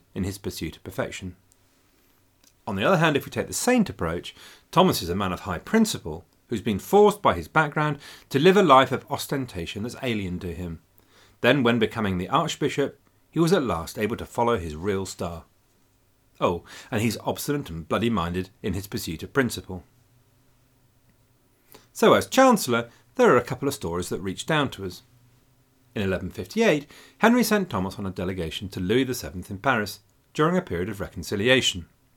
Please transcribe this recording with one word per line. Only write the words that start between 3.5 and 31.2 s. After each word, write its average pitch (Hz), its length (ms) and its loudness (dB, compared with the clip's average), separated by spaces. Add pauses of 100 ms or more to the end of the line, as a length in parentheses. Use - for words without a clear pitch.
saint 247 360 2
approach, - 460 -6 (340)
Thomas 165 320 4
is 90 60 -6
a 87 80 -2
man 98 160 -2
of 87 100 -6
high 90 180 -6
principle 214 640 -2 (240)
who's 113 100 -4
been 104 200 -2
forced 202 420 4
by 104 140 4
his 85 120 -6
background 151 520 0 (320)
to 135 60 0
live 185 200 6
a 196 60 6
life 131 280 8
of - 180 -6
ostentation 120 720 -6
that's 123 200 -8
alien 98 360 -4
to 87 140 -8
him. 85 280 -10 (580)
Then, 131 240 4
when 120 160 4
becoming 104 380 0
the 92 100 -4
archbishop, 143 720 -2 (320)
he 151 80 -2
was 170 140 4
at 170 100 4
last 82 340 -4
able 110 200 -2
to 110 80 -10
follow 117 320 0
his 80 180 -8
real 95 300 -4
star. 85 400 -10 (960)
Oh, 95 240 0 (260)
and 110 100 0
he's 113 180 -2
obstinate 143 500 -4
and 80 180 -10
bloody-minded 95 600 -2 (120)
in 104 120 -4
his 92 140 -6
pursuit 90 360 -8
of - 80 -14
principle. 101 540 -4 (2000)
So, 196 200 6
as 101 140 4
Chancellor, 202 640 4 (260)
there 226 180 6
are 123 40 8
a 120 60 4
couple 135 260 -4
of 127 40 -2
stories 87 360 -4
that 117 100 -4
reach 92 260 -8
down 151 260 0
to 98 120 -12
us. 90 200 -12 (920)
In 107 80 -4
eleven 92 260 -2
fifty-eight, 151 560 0 (320)
Henry 233 260 4
sent 190 280 0
Thomas 95 260 -4
on 101 80 -8
a 92 60 -4
delegation 92 580 -6
to 101 100 -8
Louis 110 240 2
the 123 120 -4
seventh 90 340 -10
in 101 80 -8
Paris 110 440 -2 (340)
during 165 200 2
a 180 60 2
period 92 260 -4
of 95 140 -8
reconciliation. 98 840 0 (300)